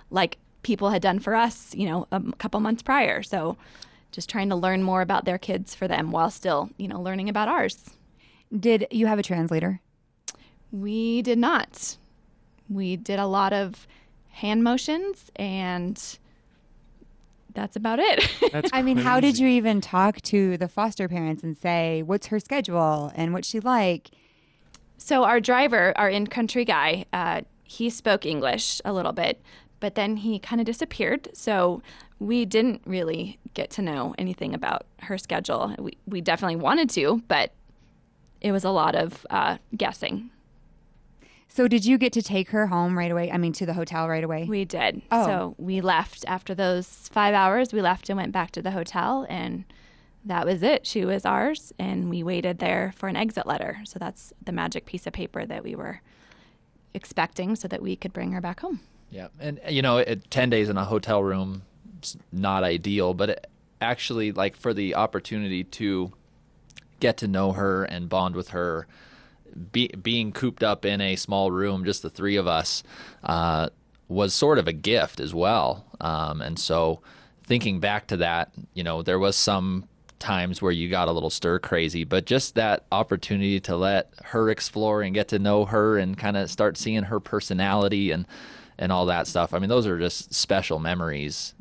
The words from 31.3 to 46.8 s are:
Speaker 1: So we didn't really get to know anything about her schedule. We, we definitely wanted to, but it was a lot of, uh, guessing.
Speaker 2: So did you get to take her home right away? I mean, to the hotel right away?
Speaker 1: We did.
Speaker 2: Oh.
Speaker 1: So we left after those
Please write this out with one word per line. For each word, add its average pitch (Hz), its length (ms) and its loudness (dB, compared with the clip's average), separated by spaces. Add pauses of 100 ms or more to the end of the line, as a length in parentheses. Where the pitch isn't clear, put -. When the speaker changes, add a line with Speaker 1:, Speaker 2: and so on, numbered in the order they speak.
Speaker 1:
So 185 480 0 (360)
we 233 260 0
didn't 220 420 2
really 180 520 -4 (140)
get - 200 -6
to - 100 -6
know 143 340 -4
anything - 380 -6
about - 320 -2 (140)
her 190 180 -8
schedule. 202 600 -4
We, - 280 -10
we 190 140 -6
definitely 170 360 0
wanted 226 340 2
to, 180 380 2
but - 240 2 (880)
it 208 120 0
was 196 120 0
a 185 60 2
lot 165 240 4
of, 170 360 -2
uh, - 280 0 (180)
guessing. 214 540 -4 (1200)
Speaker 2:
So 247 200 4
did 220 160 4
you 254 140 6
get 247 160 2
to 233 80 2
take 190 280 -2
her 214 160 2
home 180 320 2
right 175 140 0
away? 175 180 0
I 180 80 -2
mean, 170 160 2
to 190 120 -6
the 165 80 -2
hotel 165 340 -2
right 160 160 0
away? 160 200 -4
Speaker 1:
We 196 200 -2
did. - 380 -2 (100)
Speaker 2:
Oh. 226 120 4
Speaker 1:
So 175 320 0
we 190 240 -4
left 175 460 0
after 185 260 -6
those 180 600 -2